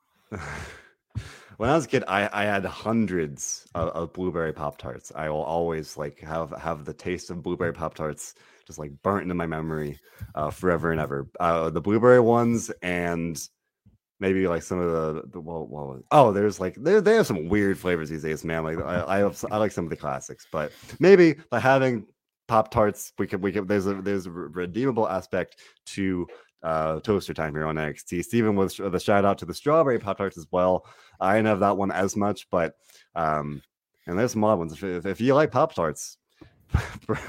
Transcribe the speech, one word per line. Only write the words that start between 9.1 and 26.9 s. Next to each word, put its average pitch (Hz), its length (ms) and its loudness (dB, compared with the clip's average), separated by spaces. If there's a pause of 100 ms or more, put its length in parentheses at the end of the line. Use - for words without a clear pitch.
into 90 140 -4
my 85 100 -2
memory, 78 540 -6 (340)
uh, 76 160 -4
forever 85 400 0
and 80 100 0
ever. 69 280 -4 (100)
Uh, 82 320 2
the 80 100 -2
blueberry 113 380 6
ones 117 540 4 (100)
and 87 580 -2 (800)
maybe, 95 300 2
like, 82 160 0
some 90 160 -2
of 87 100 0
the, 80 380 -2
the, 87 120 -14
well, 80 300 -10
well, 69 400 -12
oh, 131 220 8
there's, 101 260 2
like, 92 160 -2
they, 170 240 2
they 208 160 4
have 208 140 4
some 85 200 -2
weird 98 300 2
flavors 82 320 -2
these 78 140 -8
days, 78 200 -4
man. 80 200 -2
Like, 80 160 -4
I, 85 260 -4
I 98 120 0
have, 101 340 0
I 107 60 0
like 107 120 2
some 87 140 -4
of 78 60 -6
the 80 60 -6
classics, 69 540 -10
but 76 220 -4 (260)
maybe 170 380 8 (140)
by 117 100 0
having 131 440 4 (440)
Pop-Tarts, 110 680 2
we 98 120 -4
could, 98 120 -6
we 98 120 0
could, 95 160 -4
there's 98 180 2
a, 101 80 0
there's 95 320 -4
a 90 60 -12
re-, 87 320 -8
redeemable 110 440 0
aspect 90 520 -4 (260)
to, 92 400 -2 (380)
uh, 80 360 -2